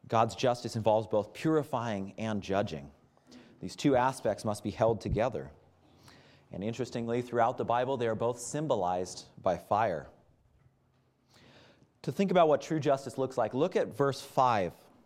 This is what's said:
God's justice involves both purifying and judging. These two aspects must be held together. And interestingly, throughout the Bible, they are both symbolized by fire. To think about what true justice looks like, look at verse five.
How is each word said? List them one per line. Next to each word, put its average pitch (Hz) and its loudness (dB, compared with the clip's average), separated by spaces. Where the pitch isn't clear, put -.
God's 113 2
justice 120 -2
involves 107 4
both 104 0
purifying 120 -2
and 107 -4
judging. 85 -2
These - -10
two 139 2
aspects 120 0
must 104 -4
be 104 -4
held 113 0
together. 101 -2
And 87 -8
interestingly, 117 -4
throughout 120 0
the 117 -2
Bible, 127 0
they 117 -2
are 110 0
both 120 -2
symbolized 95 -2
by 87 2
fire. 95 0
To 147 -4
think 196 0
about 175 8
what 147 4
true 160 -2
justice 135 0
looks 131 -2
like, 110 0
look 160 0
at 151 -2
verse 139 0
five. 113 2